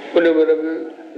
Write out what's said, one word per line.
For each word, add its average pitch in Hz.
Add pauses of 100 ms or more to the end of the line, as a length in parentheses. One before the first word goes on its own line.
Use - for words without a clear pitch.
(160)
ان 170
مهل 156
به 160 (260)